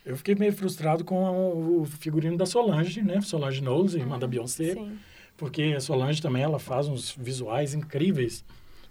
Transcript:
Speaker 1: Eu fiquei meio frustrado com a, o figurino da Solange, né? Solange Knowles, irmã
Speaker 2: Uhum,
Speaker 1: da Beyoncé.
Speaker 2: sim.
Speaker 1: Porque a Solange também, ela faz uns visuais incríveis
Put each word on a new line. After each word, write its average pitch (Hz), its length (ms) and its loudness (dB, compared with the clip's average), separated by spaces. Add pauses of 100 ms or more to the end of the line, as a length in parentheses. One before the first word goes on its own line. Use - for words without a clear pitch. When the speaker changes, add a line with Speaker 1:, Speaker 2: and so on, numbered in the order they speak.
Speaker 1:
Eu 131 100 -4
fiquei 202 180 2
meio 202 180 4
frustrado 165 520 0
com 185 220 2
a, 185 60 0
o 170 520 2
figurino 156 520 -2
da 180 100 2
Solange, 185 560 2
né? 190 180 2
Solange 139 400 -2
Knowles, 156 340 2
irmã 139 200 -2
Speaker 2:
Uhum, 127 60 -6
Speaker 1:
da 127 60 0
Beyoncé. 127 480 -2
Speaker 2:
sim. 208 240 -8 (380)
Speaker 1:
Porque 151 400 0
a 135 40 -2
Solange 143 400 0
também, 127 220 2
ela 147 160 2
faz 139 300 -2
uns 120 280 -4
visuais 127 580 -2
incríveis 151 680 0 (460)